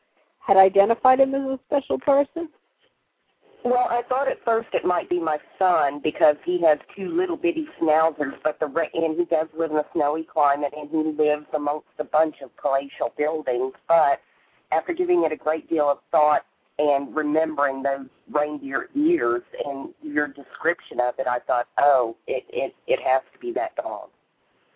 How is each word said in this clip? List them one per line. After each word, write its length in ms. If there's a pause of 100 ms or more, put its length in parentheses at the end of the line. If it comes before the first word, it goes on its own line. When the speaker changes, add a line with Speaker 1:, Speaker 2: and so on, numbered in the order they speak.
(400)
Speaker 1:
had 160
identified 640
him 140
as 80
a 240
special 340
person? 480 (1120)
Speaker 2:
Well, 280
I 180
thought 180
at 160
first 300
it 140
might 240
be 100
my 160 (220)
son 440
because 320 (120)
he 180
has 140 (180)
two 140
little 260
bitty 320 (100)
schnauzers, 540 (100)
but 160
the 80
re-, 280
and 240
he 80
does 200 (100)
live 140
in 60
a 160
snowy 320
climate, 500
and 160
he 60 (260)
lives 220 (100)
amongst 320 (120)
a 60
bunch 380
of 140
palatial 600
buildings. 560 (120)
But 340 (520)
after 220
giving 300
it 60
a 60
great 320
deal 220
of 80 (120)
thought 360 (320)
and 360
remembering 680
those 240 (260)
reindeer 640
ears 460 (220)
and 260 (120)
your 260
description 680
of 200
it, 100
I 120
thought, 280 (100)
"Oh, 380 (100)
it, 220
it, 260 (120)
it 140
has 200 (140)
to 40
be 140
that 240
dog." 320 (680)